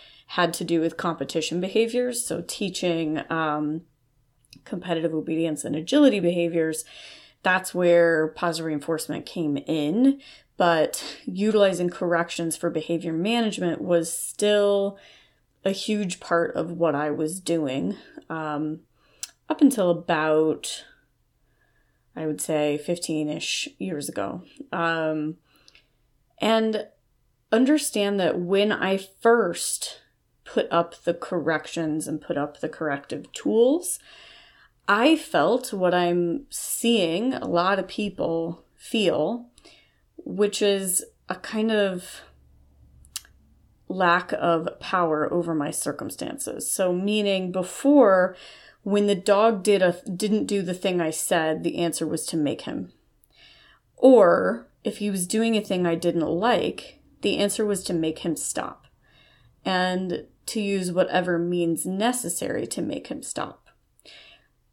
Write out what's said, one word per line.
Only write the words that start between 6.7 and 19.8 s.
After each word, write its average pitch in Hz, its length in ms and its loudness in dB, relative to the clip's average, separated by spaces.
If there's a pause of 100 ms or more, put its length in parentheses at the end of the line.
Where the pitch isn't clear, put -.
That's 185 300 0
where 170 560 4
positive 165 360 -4
reinforcement 156 600 -4
came 151 300 -4
in, 160 640 2 (380)
but 165 680 0
utilizing 190 640 2
corrections 170 680 -2
for 170 140 -2
behavior 165 420 -4
management 185 640 0
was 170 320 0
still 202 840 2 (640)
a 196 60 0
huge 196 500 -2
part - 360 0
of 165 160 -4
what 165 240 0
I 147 160 -2
was 160 280 -4
doing, 160 560 -2 (320)
um, 156 520 -6 (680)
up - 140 0
until 233 300 6